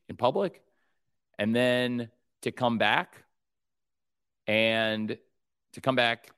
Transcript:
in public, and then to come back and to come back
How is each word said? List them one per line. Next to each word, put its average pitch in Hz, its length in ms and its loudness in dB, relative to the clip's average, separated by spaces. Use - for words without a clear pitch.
in 98 80 -14
public, 175 460 -2
and 107 160 -2
then 123 560 0
to 117 100 -4
come 120 260 0
back 113 460 0
and 110 680 0
to - 80 -18
come 131 160 0
back 117 420 0